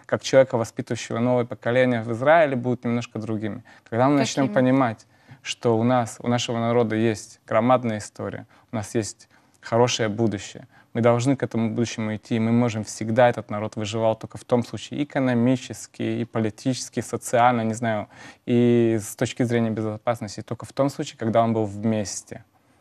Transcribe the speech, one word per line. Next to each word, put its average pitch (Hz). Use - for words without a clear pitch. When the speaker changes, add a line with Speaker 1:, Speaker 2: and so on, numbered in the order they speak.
Speaker 1:
как -
человека, 131
воспитывающего 113
новое 123
поколение 120
в 113
Израиле, 139
будут 123
немножко 120
другими. 107
Когда 123
мы 147
начнем 135
Speaker 2:
Какими? -
Speaker 1:
понимать, 127
что -
у 113
нас, 120
у 120
нашего 120
народа 117
есть 110
громадная 117
история, -
у -
нас 107
есть -
хорошее 120
будущее — 104
мы 117
должны 120
к -
этому 113
будущему 110
идти, 113
и 113
мы 113
можем 117
всегда, 113
этот 113
народ 107
выживал 110
только -
в -
том 120
случае -
экономически, 127
и 113
политически, 117
и -
социально, 120
не 110
знаю, 110
и 120
с 101
точки -
зрения 117
безопасности, 110
только -
в -
том 139
случае, -
когда 113
он 113
был 113
вместе. 104